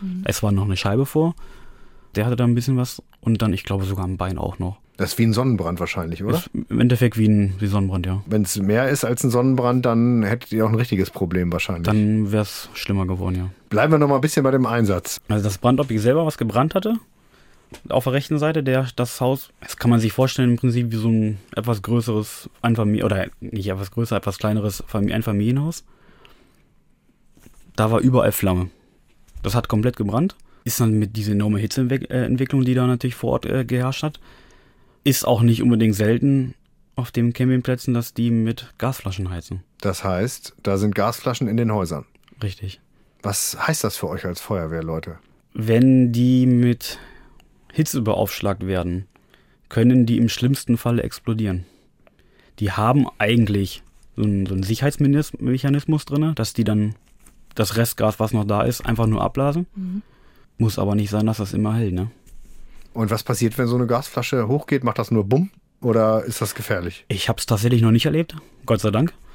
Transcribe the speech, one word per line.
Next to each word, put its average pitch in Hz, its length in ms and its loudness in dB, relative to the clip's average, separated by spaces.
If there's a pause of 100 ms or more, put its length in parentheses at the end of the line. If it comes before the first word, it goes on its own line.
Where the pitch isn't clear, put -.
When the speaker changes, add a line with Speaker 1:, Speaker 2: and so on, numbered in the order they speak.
Speaker 1:
Mhm. 185 240 -6
Speaker 2:
Es - 180 -2
war 104 100 2
noch 98 120 2
eine 98 120 0
Scheibe 107 300 0
vor. 160 280 0 (800)
Der 107 120 0
hatte 123 100 0
da 123 80 2
ein 120 100 4
bisschen 123 240 0
was - 240 -4 (180)
und 113 220 0
dann, 110 100 2
ich 98 120 -4
glaube, 98 200 -2
sogar 95 200 -4
am 92 120 -4
Bein 90 220 -4
auch - 200 -6
noch. 92 200 -6 (200)
Speaker 3:
Das 98 140 -2
ist - 60 -4
wie 117 60 4
ein 113 80 4
Sonnenbrand 104 480 0
wahrscheinlich, 85 420 -6
oder? 117 160 0
Speaker 2:
Ist - 120 -8 (180)
im - 120 0
Endeffekt 120 380 2
wie 110 100 4
ein, 101 300 4
wie 104 80 -2
Sonnenbrand, 95 400 -2
ja. 92 200 -4
Speaker 3:
Wenn's 104 340 -2
mehr 107 280 2
ist 135 160 0
als 123 200 -2
ein 131 60 2
Sonnenbrand, 123 540 2
dann 117 380 4
hättet 110 300 -2
ihr 110 120 2
auch 107 40 2
ein 113 60 2
richtiges 107 360 0
Problem 90 420 -2
wahrscheinlich. 85 320 -4
Speaker 2:
Dann 107 480 2
wär's - 420 -4
schlimmer 95 320 -2
geworden, 92 300 -4
ja. 92 140 -4 (200)
Speaker 3:
Bleiben 127 220 4
wir 156 60 6
noch 147 100 4
mal 139 80 4
ein 127 40 2
bisschen 147 240 0
bei 135 60 4
dem 131 160 2
Einsatz. 110 640 0
Speaker 2:
Also 107 160 0
das 98 140 -2
Brandobjekt 123 440 2
selber, 139 240 4
was 151 120 -4
gebrannt 120 360 0
hatte, 214 220 0 (920)
auf 127 160 0
der 131 80 0
rechten 143 260 -2
Seite, 151 240 0
der, 131 240 0 (100)
das 123 260 -4
Haus, 131 260 -2 (140)
das - 160 -14
kann 120 120 2
man 117 80 6
sich 110 140 2
vorstellen 131 380 2
im 120 80 2
Prinzip 120 340 0
wie 113 40 -4
so 110 120 0
ein 110 300 0 (180)
etwas 110 240 -2
größeres 110 680 -2 (100)
Einfamilien-, 113 460 2
oder 98 200 0 (140)
nicht 101 280 -6
etwas 95 240 -6
größer, 117 220 -2
etwas 98 220 -4
kleineres 107 500 -2
Famili-, 101 280 -2
Einfamilienhaus. 113 680 -2 (1900)
Da 110 140 2
war 113 100 2
überall 123 320 4
Flamme. 92 360 0 (720)
Das 101 120 -2
hat 120 140 0
komplett 120 280 0
gebrannt. 110 400 0 (280)
Ist - 160 -4
dann 110 180 4
mit 107 180 -2
dieser 104 160 -2
enormen 104 280 0
Hitzeentwick-, 127 500 -2
äh, 127 140 -2
Entwicklung, 131 400 0
die 127 100 2
da 127 120 2
natürlich 127 300 0
vor 117 160 -4
Ort, - 140 -2
äh, 131 180 -2
geherrscht 127 380 -2
hat, 151 180 -6 (840)
ist 135 220 2
auch 117 160 4
nicht 117 200 4
unbedingt 110 340 4
selten 127 580 2 (400)
auf 123 160 -6
den 120 220 0
Campingplätzen, 127 640 0
dass 117 200 -4
die 117 160 0
mit 117 480 0
Gasflaschen 101 520 -4
heizen. 92 340 -8 (160)
Speaker 3:
Das 95 240 -4
heißt, 95 580 -2
da 98 140 0
sind 101 180 0
Gasflaschen 117 540 -2
in 110 80 0
den 117 160 2
Häusern? 82 320 -2 (380)
Speaker 2:
Richtig. 95 380 -10 (420)
Speaker 3:
Was - 340 -4 (100)
heißt 160 160 -2
das - 140 -4
für 87 120 -6
euch 90 180 -8
als 87 140 -8
Feuerwehrleute? 80 800 -6 (360)
Speaker 2:
Wenn 123 580 4
die 127 340 4
mit 120 520 2 (720)
Hitze 147 300 -2
beaufschlagt 101 640 -2
werden, 90 400 -2 (640)
können 123 380 6
die 117 120 2
im 117 100 4
schlimmsten 123 480 0
Falle 120 260 -2
explodieren. 104 600 -4 (960)
Die 104 100 -2
haben 123 360 2 (120)
eigentlich 104 640 2 (320)
so 113 80 -4
einen, 101 240 0
so 98 80 -6
einen 95 80 -2
Sicherheitsmechanismus 139 1400 0
drinne, 151 300 -2
dass 113 180 -4
die 120 120 0
dann 107 300 0 (600)
das 107 220 -2
Restgas, 113 440 0
was 110 120 0
noch 107 120 0
da 101 180 0
ist, 120 240 -2
einfach 113 200 2
nur 107 160 2
abblasen. 143 520 0
Speaker 1:
Mhm. 190 280 -8 (560)
Speaker 2:
Muss 110 200 0
aber 98 160 0
nicht 101 160 0
sein, 107 160 0
dass 110 120 0
das 101 160 -4
immer 107 200 0
hält, 110 200 0
ne? 95 160 -4 (840)
Speaker 3:
Und 113 160 -2
was 110 120 0
passiert, 117 340 0
wenn 127 100 0
so 120 100 0
eine 123 100 0
Gasflasche 120 640 -2
hochgeht? 139 360 0
Macht 120 140 0
das 117 120 -4
nur 110 140 4
Bumm 139 260 2 (300)
oder 110 440 2
ist - 180 -6
das 104 120 -4
gefährlich? 87 540 -6
Speaker 2:
Ich 98 200 -2
hab's - 180 -4
tatsächlich 117 340 2
noch 113 100 6
nicht 117 140 6
erlebt, 156 320 -2 (300)
Gott 190 140 0
sei 110 100 0
Dank. 120 240 0 (200)